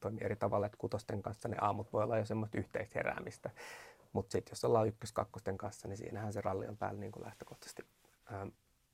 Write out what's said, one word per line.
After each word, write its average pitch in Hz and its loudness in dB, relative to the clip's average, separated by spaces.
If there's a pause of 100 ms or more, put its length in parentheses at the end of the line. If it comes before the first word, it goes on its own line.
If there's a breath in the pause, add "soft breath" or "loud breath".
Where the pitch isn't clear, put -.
toimii 110 -2
eri 107 2
tavalla, 104 4
että - -6
kutosten 107 -2
kanssa 104 -2
ne 104 0
aamut 104 2
voi 107 6
olla 113 4
jo 107 4
semmoista 110 0
yhteisheräämistä. - -2 (640 loud breath)
Mut 101 -2
sit - 0
jos - -4
ollaan 113 8
ykkös-, - -4
kakkosten 98 -2
kanssa, - -6
niin 98 -4
siinähän 101 -4
se 104 -2
ralli 98 0
on 107 -8
päällä 101 -2
niinku 101 -8
lähtökohtaisesti, - -12 (500)
ö, 98 -6 (440)